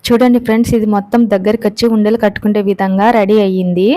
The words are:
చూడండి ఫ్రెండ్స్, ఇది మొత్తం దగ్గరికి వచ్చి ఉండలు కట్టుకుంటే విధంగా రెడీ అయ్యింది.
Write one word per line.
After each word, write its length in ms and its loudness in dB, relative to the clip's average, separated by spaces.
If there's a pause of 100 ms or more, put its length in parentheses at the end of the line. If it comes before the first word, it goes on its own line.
చూడండి 340 2
ఫ్రెండ్స్, 360 0
ఇది 120 0
మొత్తం 400 0
దగ్గరికి 400 -2
వచ్చి 220 -2
ఉండలు 300 0
కట్టుకుంటే 440 -2
విధంగా 480 -2
రెడీ 300 2
అయ్యింది. 460 0 (100)